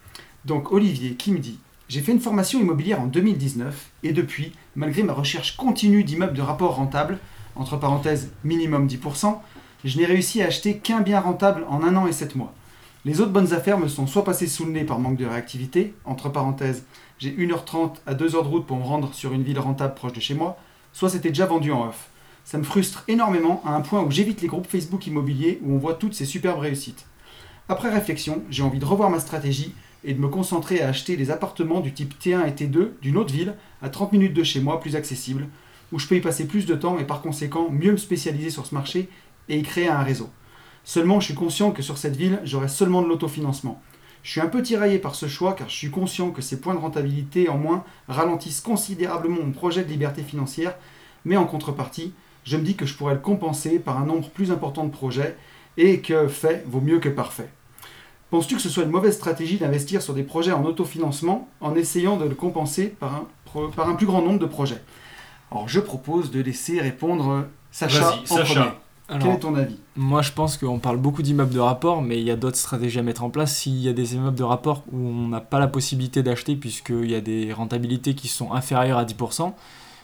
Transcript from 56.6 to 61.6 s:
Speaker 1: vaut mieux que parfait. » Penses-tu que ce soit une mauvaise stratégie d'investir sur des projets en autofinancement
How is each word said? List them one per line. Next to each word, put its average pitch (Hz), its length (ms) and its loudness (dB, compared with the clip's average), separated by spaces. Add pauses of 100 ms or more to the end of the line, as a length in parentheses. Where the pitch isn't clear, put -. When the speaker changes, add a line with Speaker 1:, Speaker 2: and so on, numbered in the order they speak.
Speaker 1:
vaut 131 140 -2
mieux 160 200 4
que 151 80 0
parfait. » 131 400 -4 (840)
Penses-tu 170 260 2
que - 60 -2
ce 180 60 -2
soit 160 160 0
une 151 60 0
mauvaise 196 260 4
stratégie 165 400 -2
d'investir 147 460 0
sur 143 120 -4
des 135 80 0
projets 165 300 0
en 147 120 2
autofinancement 165 840 -2 (120)